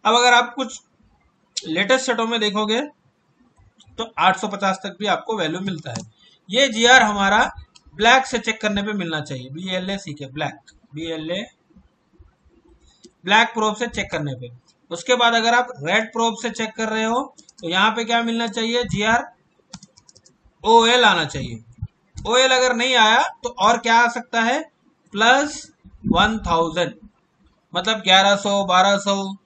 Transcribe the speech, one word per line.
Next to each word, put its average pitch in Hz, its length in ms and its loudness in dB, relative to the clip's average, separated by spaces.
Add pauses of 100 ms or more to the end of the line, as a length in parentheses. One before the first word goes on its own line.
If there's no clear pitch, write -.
अब 220 100 2
अगर 240 180 6
आप 240 220 2
कुछ - 260 -8 (760)
latest 202 480 0
सेटों 233 220 -2
में 233 120 -2
देखोगे 214 420 0 (1160)
तो 226 220 -10
आठ 185 180 2
सौ 214 100 -6
पचास 190 360 -2
तक 185 160 -10
भी 208 80 -8
आपको 208 300 -2
value 170 240 -4
मिलता 180 300 -10
है। 113 120 -12 (460)
ये 254 200 2
जीआर 233 340 6
हमारा 202 360 2 (560)
black 254 300 4
से 240 140 -4
check 220 220 -6
करने 202 220 -2
पे 214 100 -6
मिलना 165 280 -4
चाहिए, 131 280 -10
बीएलए 185 500 -8
सीके 143 280 -12
ब्लैक, 143 440 -8 (240)
बीएलए 165 500 -8 (1800)
black 226 280 2
probe 214 220 -2
से 240 140 -6
check 196 220 -8
करने 147 260 -6
पे। 123 120 -16 (420)
उसके 247 240 0
बाद 233 200 2
अगर 226 180 2
आप 247 140 2 (120)
red 202 340 -2
probe 226 240 -2
से 240 140 -8
चेक 220 240 -8
कर 220 140 -4
रहे 220 160 -4
हो 247 300 -4 (240)
तो 165 100 -2
यहाँ 196 220 4
पे 233 140 -4
क्या 233 180 0
मिलना 233 260 -2
चाहिए? 233 360 -2
जीआर 220 400 0 (1400)
ओएल 226 420 6
आना 175 200 4
चाहिए। 113 380 -10 (520)
ओएल 254 360 2
अगर 254 240 2
नहीं 254 220 -2
आया 226 240 4 (220)
तो 240 60 -6 (100)
और 226 200 4
क्या 233 160 0
आ 240 140 4
सकता 233 340 -4
है? 262 160 0 (540)
प्लस 262 480 2 (460)
वन 208 300 2 (100)
थाउजेंड, 165 460 0 (800)
मतलब 202 280 -4
ग्यारह 190 360 4
सौ, 202 280 -2
बारह 190 340 4
सौ 196 160 -2 (300)